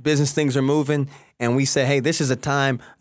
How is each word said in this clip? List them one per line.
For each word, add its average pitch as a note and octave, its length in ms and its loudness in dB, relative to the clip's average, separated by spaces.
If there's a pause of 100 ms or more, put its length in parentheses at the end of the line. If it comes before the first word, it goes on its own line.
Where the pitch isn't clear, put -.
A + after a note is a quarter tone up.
business C#3+ 320 0
things C#3+ 240 0
are C3+ 60 0
moving. C#3+ 440 0 (320)
And A#2+ 180 0
we C3+ 80 2
say, C#3 180 0
"Hey, C#3 160 2
this D#3 220 0
is C3+ 80 0
a B2 80 0
time C#3 420 0 (220)